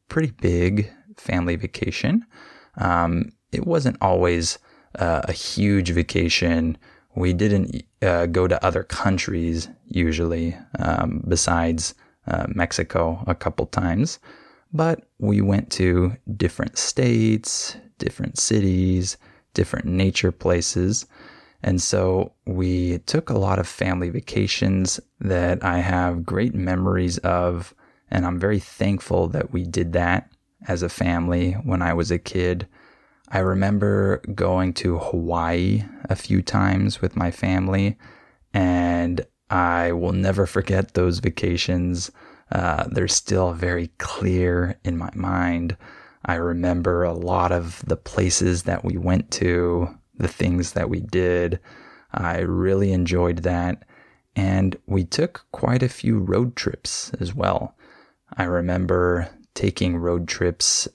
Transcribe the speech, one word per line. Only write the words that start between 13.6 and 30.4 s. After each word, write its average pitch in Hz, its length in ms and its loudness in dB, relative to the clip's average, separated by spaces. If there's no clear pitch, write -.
times. 92 520 0
But 160 300 0
we 104 240 2
went 98 300 2
to 90 440 2
different - 420 -2
states, 113 960 0
different - 400 -6
cities, 92 800 2
different - 320 0
nature 92 480 2
places. 90 720 0
And 90 180 0
so 92 520 0
we 90 540 0
took - 280 -2
a 113 100 0
lot 95 200 2
of 92 100 -2
family 90 400 -2
vacations 95 880 0
that 90 420 0
I 90 160 0
have 87 460 0
great 95 300 0
memories 90 640 0
of, 87 560 -2
and 90 140 0
I'm 90 140 -2
very 101 200 2
thankful 90 720 0
that - 240 -4
we 90 120 -2
did 85 280 -2
that 87 380 0